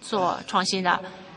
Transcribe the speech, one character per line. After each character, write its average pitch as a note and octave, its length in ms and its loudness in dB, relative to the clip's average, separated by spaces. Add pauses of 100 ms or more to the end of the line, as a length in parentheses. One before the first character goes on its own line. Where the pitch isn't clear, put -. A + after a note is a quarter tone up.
做 F#3 460 0
创 F#3 200 2
新 F#3+ 160 0
的。 F3 180 4 (360)